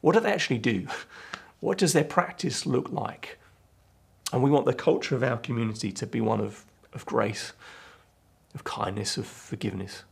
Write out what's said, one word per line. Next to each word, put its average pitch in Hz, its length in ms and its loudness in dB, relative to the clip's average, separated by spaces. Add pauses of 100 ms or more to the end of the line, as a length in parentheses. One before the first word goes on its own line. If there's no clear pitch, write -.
what 165 140 6
do 226 60 8
they 214 120 2
actually 139 260 0
do? 107 340 0
<laughs> - 40 -6 (640)
What 185 180 0
does 165 160 4
their 147 100 6
practice - 640 -2
look 127 260 0
like? - 460 -6 (960)
And 127 80 4
we 139 80 6
want 143 160 6
the 127 80 4
culture - 420 2
of 117 60 0
our 123 160 0
community 110 540 -2
to - 140 -6
be 117 140 -2
one 110 180 2
of, 104 280 -4 (260)
of - 140 -12
grace, - 480 0 (1000)
of - 100 -12
kindness, 101 520 -4
of 107 100 -6
forgiveness. - 840 -8